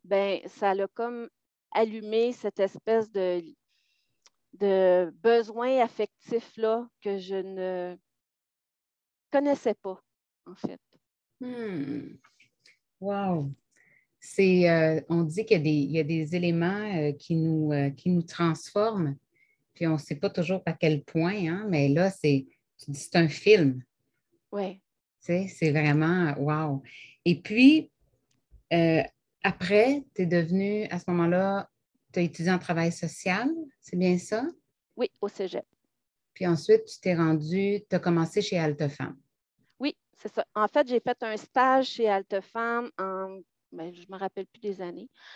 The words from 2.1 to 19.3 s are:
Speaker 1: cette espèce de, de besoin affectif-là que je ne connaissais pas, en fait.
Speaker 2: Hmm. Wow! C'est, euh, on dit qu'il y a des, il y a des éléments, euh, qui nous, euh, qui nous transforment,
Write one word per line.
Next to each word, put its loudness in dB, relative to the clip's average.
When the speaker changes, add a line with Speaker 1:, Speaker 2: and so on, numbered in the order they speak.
Speaker 1:
cette -6
espèce -2
de, -2
de 4
besoin 2
affectif-là -4
que -4
je -8
ne -6
connaissais 0
pas, -12
en -20
fait. -12
Speaker 2:
Hmm. -10
Wow! -6
C'est, 4
euh, 2
on 2
dit -4
qu'il 4
y 2
a -2
des, 0
il 0
y -2
a 2
des -4
éléments, 0
euh, 0
qui -4
nous, 0
euh, 0
qui -4
nous 2
transforment, -2